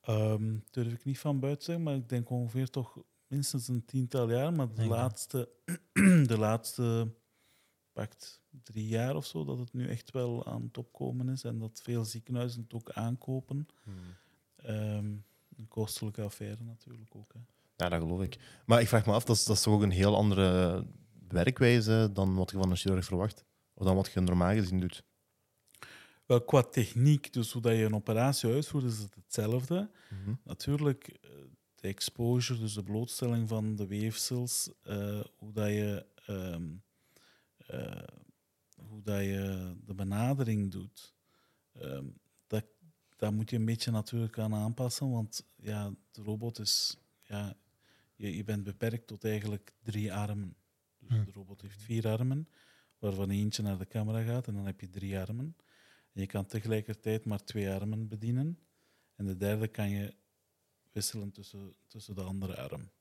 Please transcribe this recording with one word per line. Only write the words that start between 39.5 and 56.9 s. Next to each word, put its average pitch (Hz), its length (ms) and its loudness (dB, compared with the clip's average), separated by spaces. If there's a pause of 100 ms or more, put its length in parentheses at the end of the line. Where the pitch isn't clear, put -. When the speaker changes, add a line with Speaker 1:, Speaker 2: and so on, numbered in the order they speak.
Speaker 1:
de 101 100 -10
benadering 104 760 0
doet, 95 440 -14 (580)
ehm, 69 320 -10 (420)
dat, 110 180 -2 (520)
daar 107 160 0
moet 110 180 0
je 123 60 0
een 110 80 2
beetje 113 260 0
natuurlijk 113 480 -2
aan 107 160 0
aanpassen, 120 560 -2
want 113 360 -4 (100)
ja, 104 360 -6 (180)
de 110 120 -18
robot 107 360 -4
is, - 380 -2 (260)
ja, 104 340 -6 (580)
je, 101 220 -6
je 101 80 -6
bent 104 200 -2
beperkt 113 420 -4
tot - 180 -14
eigenlijk 104 480 -4 (100)
drie 104 300 -4
armen. 104 440 -6 (420)
Dus - 200 0
Speaker 2:
Hm. 104 60 2
Speaker 1:
de 101 80 -10
robot 98 300 -16
heeft 101 200 -16
vier 113 260 -2
armen, 127 400 0 (500)
waarvan 98 320 -2
eentje 104 320 0
naar 98 160 -2
de 95 80 -8
camera 110 360 -2
gaat 120 240 -2
en 107 80 -6
dan 101 120 -6
heb 95 140 -8
je 92 100 -14
drie 98 280 -6
armen. 117 380 -6 (560)
En 98 100 -6
je 98 60 -2
kan 98 180 -2
tegelijkertijd 110 800 -2